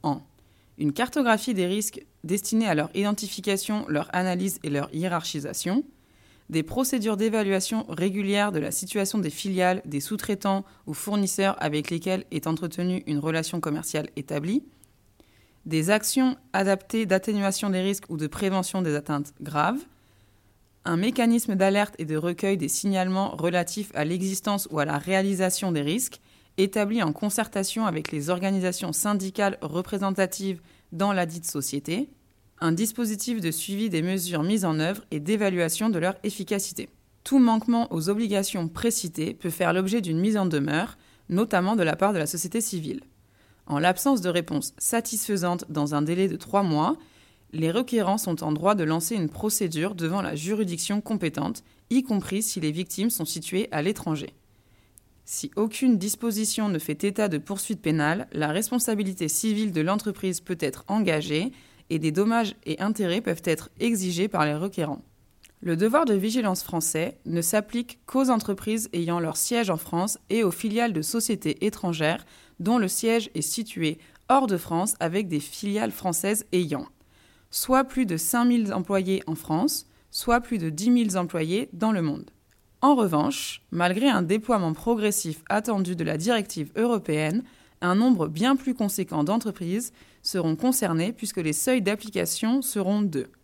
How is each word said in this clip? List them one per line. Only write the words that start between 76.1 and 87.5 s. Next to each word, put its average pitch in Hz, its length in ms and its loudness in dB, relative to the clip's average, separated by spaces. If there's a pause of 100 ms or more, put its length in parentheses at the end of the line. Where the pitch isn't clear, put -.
ayant 170 340 0 (600)
soit 262 360 2
plus 262 220 -2
de 170 100 -2
cinq 240 280 0
mille 233 300 2
employés 190 540 0
en 160 80 -2
France, 175 500 0 (240)
soit 240 300 2
plus 240 180 -2
de 165 100 -2
dix 175 220 0
mille 226 260 4
employés 175 560 0
dans 220 200 0
le 185 100 2
monde. - 280 -2 (520)
En 277 140 8
revanche, 196 720 0
malgré 185 400 4
un 208 100 4
déploiement 185 540 2
progressif 208 720 -2
attendu 196 480 0
de 165 80 -2
la 156 140 0
directive 196 580 0
européenne, 196 680 0 (360)